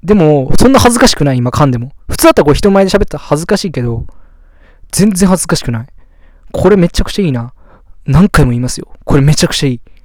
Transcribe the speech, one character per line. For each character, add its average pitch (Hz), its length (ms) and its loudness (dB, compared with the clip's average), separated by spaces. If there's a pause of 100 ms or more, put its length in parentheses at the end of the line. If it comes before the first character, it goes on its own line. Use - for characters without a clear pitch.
で 180 100 0
も、 151 440 2
そ 247 120 6
ん - 20 2
な 262 80 4
恥 240 140 2
ず 240 60 -2
か 254 80 4
し - 80 0
く 147 100 -2
な 135 80 0
い、 127 40 -2
今 123 140 -4
噛 - 140 0
ん 135 60 2
で 120 60 -2
も。 123 140 -10 (160)
普 - 100 -6
通 - 80 0
だ - 60 6
っ - 20 4
た - 100 0
ら - 20 0
こ 147 60 2
う - 20 4
人 196 180 0
前 196 140 2
で 185 40 -2
喋 190 140 0
っ - 20 -4
た - 120 -10
ら - 60 -12
恥 147 180 -4
ず 131 60 -12
か - 100 -2
し - 80 -6
い 170 60 -8
け 131 100 -8
ど、 120 260 -6 (840)
全 208 200 0
然 185 160 0
恥 180 140 0
ず - 60 -10
か 165 100 -2
し - 60 -8
く 131 80 -6
な 117 120 -6
い。 - 40 -18 (640)
こ - 160 0
れ 202 80 4
め 170 100 2
ち - 140 -4
ゃ - 20 2
く - 80 -6
ち 208 100 -4
ゃ 190 40 0
い - 20 -2
い 143 60 -2
な。 120 200 -8 (520)
何 165 240 2
回 147 160 2
も 123 60 0
言 120 80 -2
い - 20 -4
ま 123 80 -4
す - 80 -8
よ。 - 100 -14 (160)
こ - 120 -2
れ 139 60 2
め 147 140 2
ち - 80 -2
ゃ 165 60 0
く - 40 -10
ち - 120 -4
ゃ 139 40 0
い 123 60 -4
い。 - 60 -14 (240)